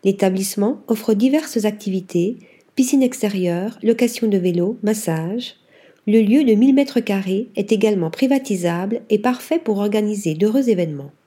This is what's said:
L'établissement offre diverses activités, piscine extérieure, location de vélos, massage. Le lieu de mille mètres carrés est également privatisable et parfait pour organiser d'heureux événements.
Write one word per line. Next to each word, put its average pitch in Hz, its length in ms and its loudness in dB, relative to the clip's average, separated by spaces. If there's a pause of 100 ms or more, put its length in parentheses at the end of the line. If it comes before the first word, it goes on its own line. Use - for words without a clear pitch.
L'établissement 196 840 0
offre 220 240 0
diverses 247 520 0
activités, 190 720 -2 (400)
piscine 262 260 2
extérieure, 202 800 -2
location 233 460 0
de 202 100 2
vélos, 180 440 0
massage. 202 720 -4 (500)
Le 214 140 6
lieu 233 240 4
de 233 100 4
mille 254 200 6
mètres 277 260 2
carrés 196 560 -4
est 208 160 0
également 202 380 2
privatisable 202 880 -2 (100)
et 214 80 2
parfait 247 400 -2
pour 214 200 -2
organiser 208 560 -2
d'heureux 220 360 0
événements. 156 400 -2 (160)